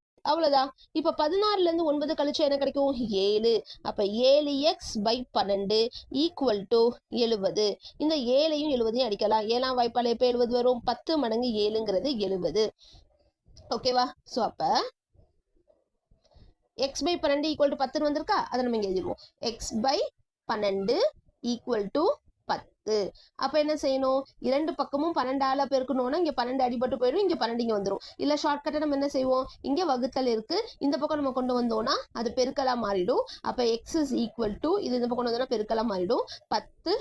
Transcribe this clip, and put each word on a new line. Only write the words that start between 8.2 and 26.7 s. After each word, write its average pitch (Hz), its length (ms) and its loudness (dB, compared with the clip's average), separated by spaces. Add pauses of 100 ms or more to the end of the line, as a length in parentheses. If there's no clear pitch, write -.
ஏழையும் 302 360 0
எழுவதையும் 233 320 0
அடிக்கலாம். 214 480 0
ஏழாம் 254 240 0
வாய்ப்பால 240 360 0
எப்ப 254 160 2
எழுவது 240 280 0
வரும்? 240 300 2
பத்து 311 340 -2
மடங்கு 233 260 -2 (140)
ஏழுங்கிறது 214 480 0 (160)
எழுவது. 185 380 0 (1120)
ஓகேவா? 247 300 2 (280)
So 240 160 0
அப்ப 175 360 0 (2000)
x - 180 -8
by 349 60 2 (100)
பன்னெண்டு 285 300 2
equal 285 200 2
to 294 80 -6
பத்துன்னு 294 280 0
வந்திருக்கா? 320 300 0 (120)
அதை 247 140 -2
நம்ம 240 140 0
இங்க 202 120 -2
எழுதிடுவோம். 180 320 -4 (340)
x - 180 -6 (120)
by 285 120 2 (500)
பன்னெண்டு 208 500 0 (560)
equal 233 300 -2 (140)
to 311 80 4 (440)
பத்து. - 480 -4 (460)
அப்ப 269 180 -2
என்ன 302 180 0
செய்யணும்? 269 400 0 (280)
இரண்டு 302 280 0
பக்கமும் 294 400 -2
பன்னெண்டால 269 560 0
பெருக்கணும்னா 262 480 0
இங்க 311 160 0
பன்னெண்டு 254 300 -2
அடிபட்டு 247 340 -2